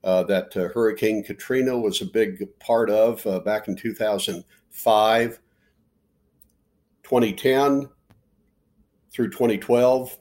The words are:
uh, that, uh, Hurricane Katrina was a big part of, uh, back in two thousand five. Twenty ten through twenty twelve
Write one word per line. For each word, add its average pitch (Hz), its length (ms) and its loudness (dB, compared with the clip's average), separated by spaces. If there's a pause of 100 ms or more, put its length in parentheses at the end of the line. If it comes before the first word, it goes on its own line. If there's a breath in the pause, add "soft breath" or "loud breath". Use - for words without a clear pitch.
uh, 92 180 2
that, 92 320 -2
uh, 90 140 -2
Hurricane 107 540 0
Katrina 127 540 -4
was 104 240 -4
a 101 40 -8
big 101 420 -4 (120)
part 117 300 0
of, 110 380 2
uh, 95 140 -2
back 104 260 -4
in 98 80 -4
two 110 180 -8
thousand 101 520 -4 (240 soft breath)
five. 113 720 2 (1600)
Twenty 117 300 2
ten 139 560 2 (1200)
through 117 180 -2
twenty 113 280 0
twelve 127 640 2